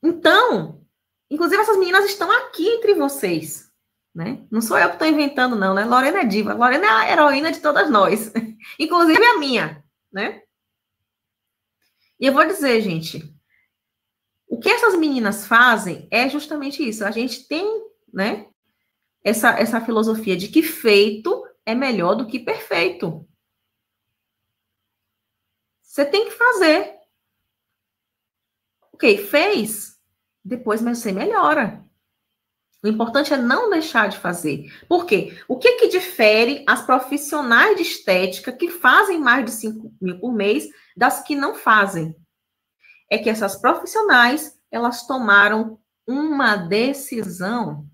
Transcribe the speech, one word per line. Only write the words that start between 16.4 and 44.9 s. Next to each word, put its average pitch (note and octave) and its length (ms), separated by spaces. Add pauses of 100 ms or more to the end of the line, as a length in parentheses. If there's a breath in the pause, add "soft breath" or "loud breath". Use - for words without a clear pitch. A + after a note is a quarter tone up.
isso. G#3+ 180
A G#3 60
gente A#3 360
tem, D#4+ 180 (480)
né, G#3 340 (760)
essa, A3 280
essa A3+ 300
filosofia A3 540
de F#3+ 140
que D#4+ 120
feito G#3+ 840 (180)
é A3 80
melhor A3 420
do A#3 120
que B3+ 120
perfeito. - 880 (2500)
Você - 240
tem G#4 200
que - 60
fazer. F#4+ 680 (1900)
Ok, G#3 260
fez, D4 840 (440)
depois A3+ 380
você A#3 300
melhora. D4 720 (1000)
O G3+ 40
importante A#3 440
é C#4+ 60
não C#4 320
deixar C#4 400
de F#3+ 80
fazer. D#3+ 560 (140)
Por F4 180
quê? - 420
O C4 100
que A#4+ 160
que A#4 140
difere A#3+ 800
as A3+ 140
profissionais C#4 920
de E4+ 80
estética F#3 680
que E4+ 180
fazem F4 500
mais B3+ 260
de A3 60
cinco - 500
mil F3+ 180
por B3 140
mês A3 340 (300 soft breath)
das C4 240
que D4+ 140
não C#4 180
fazem? G3 600 (920 soft breath)
É A3 120
que A3+ 100
essas A3 260
profissionais, D4+ 1040 (120)
elas A#3+ 340